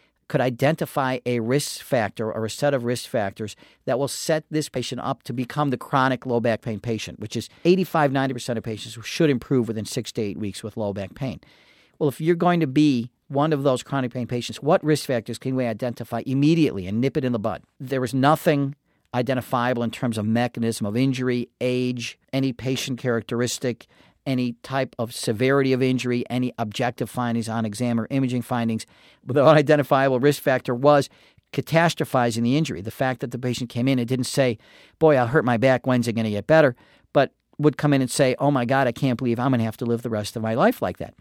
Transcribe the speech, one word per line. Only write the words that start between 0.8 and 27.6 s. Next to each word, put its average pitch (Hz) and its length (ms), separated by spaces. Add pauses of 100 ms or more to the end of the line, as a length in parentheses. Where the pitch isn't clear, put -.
a 120 140
risk 127 420
factor 110 500
or 110 100
a 110 60
set 143 240
of 120 120
risk 120 220
factors 104 480 (300)
that 127 140
will 139 80
set - 420
this 151 180
patient 123 320
up - 240
to - 80
become 131 380
the 123 80
chronic 131 480
low 120 140
back 113 240
pain 107 160
patient, 107 400
which - 160
is 113 140 (160)
eighty-five, 165 460
ninety 135 220
percent 120 240
of 107 60
patients 110 320
who 113 80
should - 260
improve 123 380
within 107 180
six - 280
to 113 100
eight 98 160
weeks 101 240
with 107 120
low 104 160
back 98 220
pain. 127 260 (580)
Well, 151 120
if 131 100
you're 165 160
going 175 240
to 156 80
be 131 420 (200)
one 147 240
of 139 100
those 131 180
chronic 127 300
pain 123 160
patients, 123 340
what 156 220
risk 151 220
factors 120 320
can 131 180
we 127 80
identify 117 600
immediately 135 640
and 104 120
nip 127 160
it 143 80
in 127 80
the 120 80
bud? 101 240 (160)
There 131 220
was 123 120
nothing 143 600 (380)
identifiable 123 680
in 117 100
terms 117 260
of 104 80
mechanism 113 600
of 104 120
injury, 127 500 (140)
age, 127 580 (140)
any 135 180
patient 131 480
characteristic, 120 880 (380)
any 127 360
type 135 380
of 120 160
severity 131 560
of 127 100
injury, 123 480
any 127 280
objective 117 520
findings 117 380
on 113 160